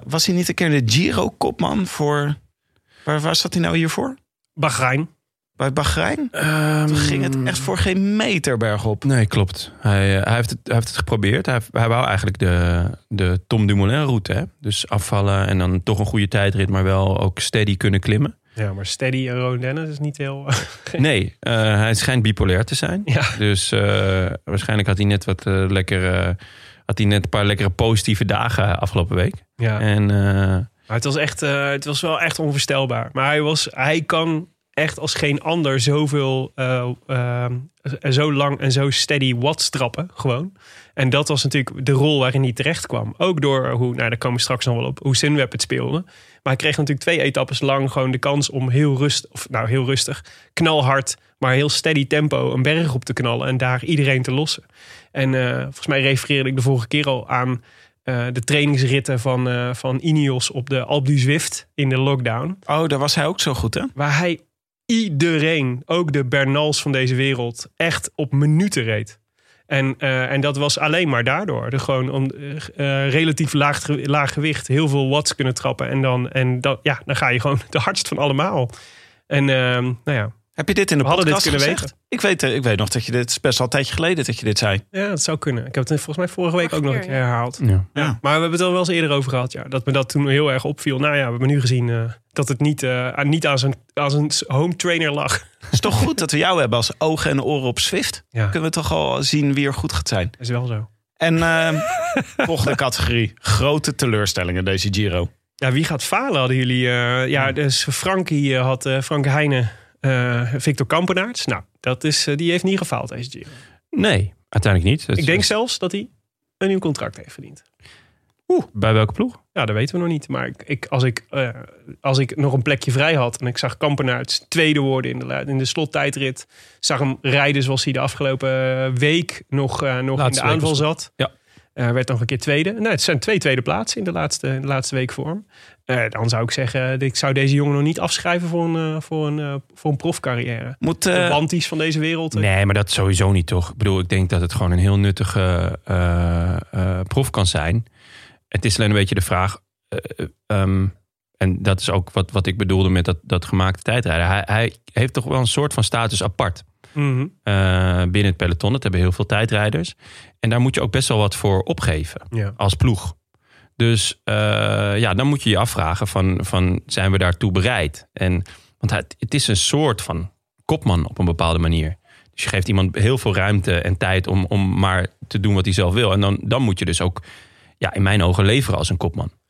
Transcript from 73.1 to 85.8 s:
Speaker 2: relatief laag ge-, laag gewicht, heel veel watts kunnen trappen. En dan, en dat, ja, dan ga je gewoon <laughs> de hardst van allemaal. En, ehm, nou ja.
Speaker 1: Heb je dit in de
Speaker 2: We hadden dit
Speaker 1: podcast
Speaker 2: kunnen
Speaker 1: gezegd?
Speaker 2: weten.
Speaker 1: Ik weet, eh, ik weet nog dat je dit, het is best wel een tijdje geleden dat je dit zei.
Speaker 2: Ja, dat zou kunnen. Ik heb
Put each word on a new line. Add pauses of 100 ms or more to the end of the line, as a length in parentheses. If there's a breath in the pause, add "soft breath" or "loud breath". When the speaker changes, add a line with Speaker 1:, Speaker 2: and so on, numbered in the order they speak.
Speaker 2:
relatief
laag
ge-,
laag
gewicht,
heel
veel
watts
kunnen
trappen.
En
dan,
en
dat,
ja,
dan
ga
je
gewoon
<laughs>
de
hardst
van
allemaal. (580 loud breath)
En,
ehm,
nou
ja. (220)
Speaker 1:
Heb
je
dit
in
de
Speaker 2:
We
hadden
dit
Speaker 1:
podcast
Speaker 2:
kunnen
Speaker 1:
gezegd?
Speaker 2:
weten.
Speaker 1:
Ik
weet,
eh,
ik
weet
nog
dat
je
dit,
het
is
best
wel
een
tijdje
geleden
dat
je
dit
zei. (100)
Speaker 2:
Ja,
dat
zou
kunnen.
Ik
heb